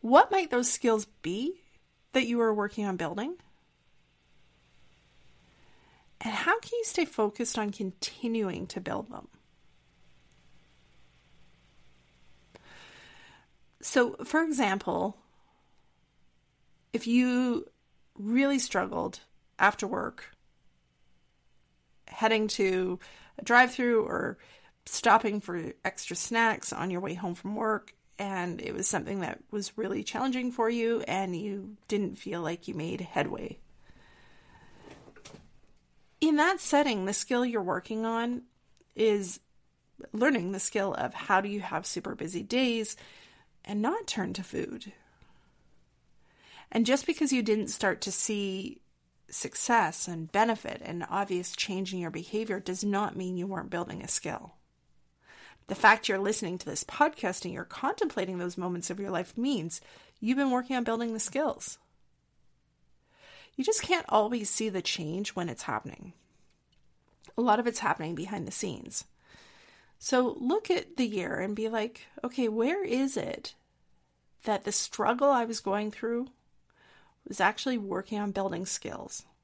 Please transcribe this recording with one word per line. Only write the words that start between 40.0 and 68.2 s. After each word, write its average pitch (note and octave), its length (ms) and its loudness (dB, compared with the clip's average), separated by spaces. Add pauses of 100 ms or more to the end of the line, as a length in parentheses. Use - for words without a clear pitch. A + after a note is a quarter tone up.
learning G#3+ 380 4
the G3 60 -4
skill G3 360 0
of - 180 -2
how F#3+ 300 2
do G3+ 80 -2
you G3+ 100 -4
have F3+ 240 -6
super - 300 -4
busy E3+ 280 -6
days A#3 540 0 (720)
and G#3 160 -2
not F#4 240 0
turn F3+ 260 -2
to G3 100 -6
food. - 520 -8 (1800)
And A3+ 140 4
just C4+ 180 4
because D#4 300 2
you B3 80 4
didn't G#3+ 260 2
start G3 320 0
to G3 120 -2
see G3 680 -2 (480)
success - 800 2
and E3 240 -8
benefit A3 500 0
and E3+ 280 -6
obvious F#3+ 440 -2
change F#3+ 380 -4
in F#3 60 -6
your E3+ 120 -4
behavior G3+ 500 -4
does F#3 220 -6
not G3+ 320 0
mean F#3 220 -4
you F3 100 -4
weren't F#3+ 220 -6
building - 320 -6
a - 80 -12
skill. - 460 -4 (1120)
The G3+ 60 -4
fact G#3+ 340 6
you're F#3+ 100 2
listening G3 400 0
to - 80 -10
this - 180 -4
podcast D4 600 0
and E3+ 80 -6
you're E3+ 120 -8
contemplating A#3+ 760 -4
those F3 180 -4
moments F3+ 320 -4
of F#3 120 -6
your G3 100 -6
life F3+ 260 -4
means A3+ 440 -2 (400)
you've B3 180 0
been C#4 140 2
working B3+ 240 0
on A#3+ 80 0
building A3+ 280 0
the A3 60 -4
skills. - 600 -2 (1800)
You C4 80 -2
just G#4+ 180 4
can't F4 260 0
always G#3+ 400 4
see A3 200 2
the F#3+ 120 -2
change F3 500 -4
when E3+ 180 -4
it's - 160 -6
happening. - 480 -6 (1200)
A A3+ 60 0
lot A3+ 160 6
of A#3 80 2
it's A#3 140 -2
happening D#3+ 340 -2
behind F#3+ 320 -6